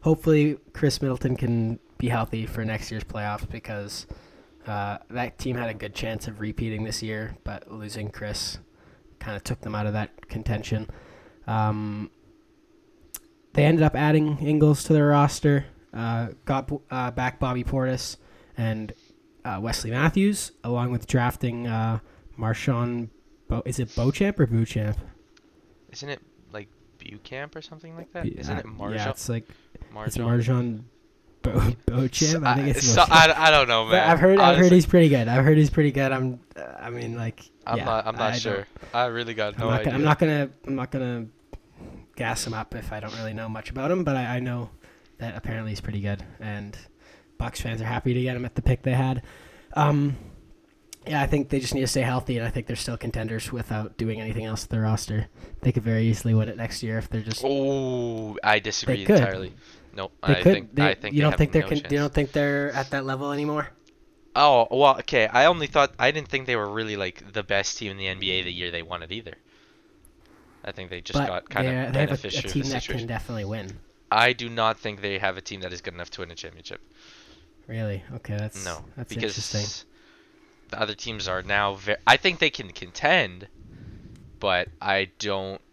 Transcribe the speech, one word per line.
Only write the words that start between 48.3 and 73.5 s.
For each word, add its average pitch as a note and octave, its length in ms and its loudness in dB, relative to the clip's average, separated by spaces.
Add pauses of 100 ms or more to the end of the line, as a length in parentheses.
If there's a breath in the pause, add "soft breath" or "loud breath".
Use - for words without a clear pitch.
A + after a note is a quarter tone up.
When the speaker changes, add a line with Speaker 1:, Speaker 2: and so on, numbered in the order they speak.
Speaker 1:
him B2 80 -6
at B2 120 -8
the B2 80 -4
pick B2+ 180 2
they C3 120 0
had. C3 280 0 (540 loud breath)
Um, D3 420 2 (880 loud breath)
yeah, D3+ 160 -2
I C#3 60 0
think C#3+ 220 0
they C#3 100 0
just B2+ 160 -4
need C3+ 60 0
to B2+ 60 0
stay C3 140 0
healthy, B2+ 360 -2
and A#2 80 -2
I A2+ 40 -2
think A2+ 160 -4
they're A#2+ 100 -6
still A#2 220 -6
contenders A2+ 540 -6
without A2 460 -6
doing A2 220 -2
anything A2 260 -6
else A2 180 -6
to - 60 -14
their A2+ 120 0
roster. A2 460 0 (340 loud breath)
They B2+ 100 2
could A2 120 -2
very A2+ 240 2
easily A2+ 260 2
win A2 160 4
it A2 80 -10
next A2+ 240 -8
year A2+ 160 -4
if G#2+ 120 -6
they're A2+ 120 -4
just A2 240 -6
Speaker 2:
Oh, B2+ 1000 -2
I G#2+ 160 6
disagree G#2+ 380 -2
Speaker 1:
They G2 80 -4
could. G3+ 120 8
Speaker 2:
entirely. F#2+ 360 2 (400 loud breath)
No, G2 160 -8 (160)
Speaker 1:
They D3 80 6
Speaker 2:
I F2+ 80 2
Speaker 1:
could. F#3+ 120 8
Speaker 2:
think, B2+ 220 -2
Speaker 1:
They, C#3 120 4
Speaker 2:
I G2 80 4
think A2+ 180 -8
Speaker 1:
you D3 60 2
Speaker 2:
they - 20 4
Speaker 1:
don't D3+ 120 4
Speaker 2:
have - 40 -2
Speaker 1:
think D3+ 140 4
they're D#3 100 4
Speaker 2:
no C#3+ 80 -2
Speaker 1:
con-, D3+ 80 0
you D3 60 -2
Speaker 2:
chance. C#3+ 100 -4
Speaker 1:
don't C#3+ 200 0
think C#3 180 0
they're C#3+ 420 0
at C3+ 160 -4
that C#3 160 -4
level C3+ 260 -4
anymore? D3 380 -4 (680)
Speaker 2:
Oh, C3 360 6
well, C3+ 280 6
okay. A2+ 280 2
I B2 180 6
only E3 220 4
thought, C#3+ 320 2
I B2 100 6
didn't D3 200 -4
think C3 180 -4
they B2 80 0
were G#2 140 -2
really, G#2+ 280 -4
like, F#2+ 340 -8
the G#2 120 -4
best G2 340 -2
team G#2 140 -8
in G2 60 -10
the G2 100 -6
N F#2+ 120 -6
B F#2 120 -2
A F#2 120 0
the F2+ 80 -6
year F2 200 -6
they E2+ 100 -6
won E2+ 220 -10
it E2 80 -14
either. G#2 240 -12 (1300 soft breath)
I - 80 -12
think F#2 160 -14
they F2+ 100 -10
just - 180 -6
Speaker 1:
But C#3 100 0
Speaker 2:
got F2+ 220 -6
kind B2 180 0
Speaker 1:
they're, B2+ 200 -2
Speaker 2:
of B2+ 60 -6
Speaker 1:
they C3+ 80 0
have D3+ 80 0
a, C#3+ 40 0
a C3+ 40 -4
Speaker 2:
beneficiary - 300 -6
of - 60 -6
Speaker 1:
team C#3 100 -2
Speaker 2:
the C#3 60 -4
Speaker 1:
that B2+ 120 -4
Speaker 2:
situation. A#2 260 -6
Speaker 1:
can - 0 -
definitely A2+ 380 -8
win. G2 340 -10 (320)